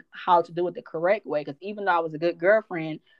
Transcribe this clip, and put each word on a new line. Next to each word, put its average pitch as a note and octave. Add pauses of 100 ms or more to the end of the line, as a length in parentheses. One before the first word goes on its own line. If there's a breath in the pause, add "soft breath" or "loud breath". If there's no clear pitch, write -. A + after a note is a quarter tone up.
(100)
how F3
to F3
do F3
it F3
the E3
correct F3+
way. D3+
'Cause D3
even G#3
though F#3
I E3+
was E3
a D3+
good E3+
girlfriend, E3 (200)